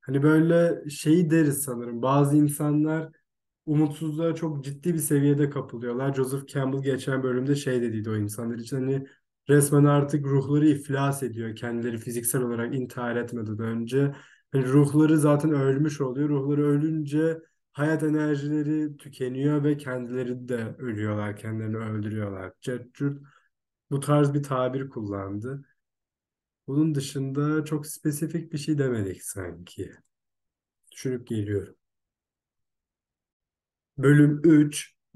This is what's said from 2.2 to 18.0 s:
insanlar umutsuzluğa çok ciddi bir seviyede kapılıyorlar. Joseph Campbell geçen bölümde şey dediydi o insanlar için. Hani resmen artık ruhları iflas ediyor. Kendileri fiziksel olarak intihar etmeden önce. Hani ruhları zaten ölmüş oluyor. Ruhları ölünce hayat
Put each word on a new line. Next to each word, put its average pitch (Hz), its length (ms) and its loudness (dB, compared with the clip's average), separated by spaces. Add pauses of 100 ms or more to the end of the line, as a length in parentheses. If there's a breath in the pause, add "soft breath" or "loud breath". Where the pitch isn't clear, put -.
insanlar 151 720 0 (580 soft breath)
umutsuzluğa 156 640 0
çok 156 300 -6
ciddi 143 300 -4
bir 160 40 0
seviyede 143 520 2
kapılıyorlar. 123 640 -4
Joseph 135 320 -2
Campbell 135 360 -2
geçen 131 400 -2
bölümde 131 340 0
şey 127 260 -2
dediydi 110 280 -4
o 107 60 -2
insanlar 117 420 -4
için. 117 180 -8
Hani 135 300 -2 (420 loud breath)
resmen 143 360 6
artık 143 420 4
ruhları 143 420 4
iflas 139 540 0
ediyor. 113 340 -6
Kendileri 117 420 -4
fiziksel 120 440 -4
olarak 117 320 -2
intihar 123 420 -4
etmeden 113 420 -6
önce. 117 560 -2 (380 loud breath)
Hani 135 140 0
ruhları 147 520 6
zaten 147 320 4
ölmüş 139 500 0
oluyor. 135 280 -2
Ruhları 147 380 0
ölünce 156 720 0 (340 loud breath)
hayat 151 300 0